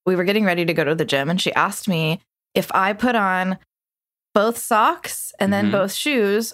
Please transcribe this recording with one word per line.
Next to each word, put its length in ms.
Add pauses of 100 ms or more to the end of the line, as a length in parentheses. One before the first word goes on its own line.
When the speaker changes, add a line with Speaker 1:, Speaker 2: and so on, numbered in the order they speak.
Speaker 1:
we 120
were 80
getting 200
ready 200
to 80
go 100
to 120
the 100
gym, 240
and 100
she 140
asked 340
me 320 (360)
if 200
I 180
put 220
on 420 (760)
both 240
socks 800
and 140
then 120
Speaker 2:
Mm-hmm. 80
Speaker 1:
both 200
shoes, 600